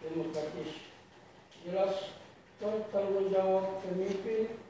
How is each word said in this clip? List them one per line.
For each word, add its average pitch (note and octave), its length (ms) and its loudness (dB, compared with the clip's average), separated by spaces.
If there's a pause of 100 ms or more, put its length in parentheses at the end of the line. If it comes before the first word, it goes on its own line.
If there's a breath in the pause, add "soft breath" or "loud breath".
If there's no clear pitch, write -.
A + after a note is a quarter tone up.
demokratis. D#3+ 640 -2 (920)
Jelaskan G3 1120 -2 (160)
tanggung G3 400 2
jawab F#3+ 560 4
pemimpin G3+ 720 0 (120)